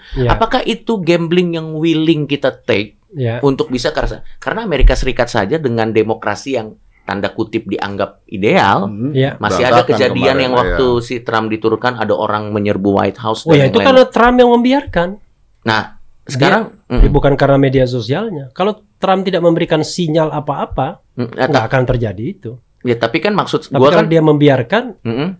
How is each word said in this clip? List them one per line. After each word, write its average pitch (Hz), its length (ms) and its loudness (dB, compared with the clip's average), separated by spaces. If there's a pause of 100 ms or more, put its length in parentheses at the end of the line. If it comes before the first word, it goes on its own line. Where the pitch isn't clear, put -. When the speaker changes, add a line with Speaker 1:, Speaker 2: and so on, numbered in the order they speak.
(120)
Speaker 1:
Iya. 120 220 0
Speaker 2:
Apakah 165 260 0
itu 226 380 -4
gambling 170 560 0
yang 160 180 -6
willing 156 540 0
kita 139 320 -2
take 107 400 -4 (100)
Speaker 1:
Iya. 120 320 -4
Speaker 2:
untuk 139 300 0
bisa 127 180 -4
ke 151 80 -6
arah 113 140 -2
sana? - 120 -10 (140)
Karena 175 260 -6
Amerika 135 300 4
Serikat - 380 0
saja 107 260 0
dengan 117 320 -2
demokrasi 110 640 -2
yang 110 220 -6 (300)
tanda 98 260 -4
kutip 110 340 -4
dianggap 98 640 -6
ideal, 107 560 2
Speaker 3:
Hmm. 110 320 -6
Speaker 1:
Iya. 135 220 0
Speaker 2:
masih 104 240 0
ada 123 180 4
Speaker 4:
Berantakan - 80 0
Speaker 2:
kejadian 123 300 0 (100)
Speaker 4:
kemarin, 135 160 0
Speaker 2:
yang 127 100 -2
waktu 123 380 0
Speaker 4:
iya. 120 140 -2
Speaker 2:
si 131 140 -8
Trump 113 280 -2
diturunkan 113 460 -2
ada 107 180 -2
orang 104 380 -2
menyerbu 101 420 0
White 98 240 0
House 110 300 -4
Speaker 1:
Oh 160 80 4
Speaker 2:
dan - 20 6
Speaker 1:
ya, 139 80 4
itu 135 140 2
Speaker 2:
lain-lain. 247 100 2
Speaker 1:
karena 262 200 6
Trump 240 280 2
yang 247 140 2
membiarkan. 240 580 0 (540)
Speaker 2:
Nah, 110 200 0 (380)
Speaker 1:
Dia, - 80 -20
Speaker 2:
sekarang, 139 340 0 (220)
Speaker 1:
dia 123 240 4
Speaker 2:
mm. 104 60 2
Speaker 1:
bukan 139 200 4
karena 139 220 4
media 131 300 4
sosialnya. 135 680 -6
Kalau 208 300 -4 (160)
Trump 190 260 0
tidak 185 160 -2
memberikan 165 400 2
sinyal 156 480 -2
apa-apa, 147 720 -6 (140)
Speaker 2:
Mm, 120 180 -6
Speaker 1:
nggak 127 160 0
Speaker 2:
ta-, 131 160 0
Speaker 1:
akan 131 220 0
terjadi 113 400 -4
itu. 165 260 -10 (280)
Speaker 2:
ya, 123 140 -2
tapi 117 240 -2
kan 202 140 0
maksud 151 320 -2
Speaker 1:
Tapi - 100 -8
Speaker 2:
gua 135 160 6
Speaker 1:
kalau 175 80 4
Speaker 2:
kan 160 80 4
Speaker 1:
dia 165 140 2
membiarkan, 147 640 4 (160)
Speaker 2:
Mm-mm. 120 280 -4 (120)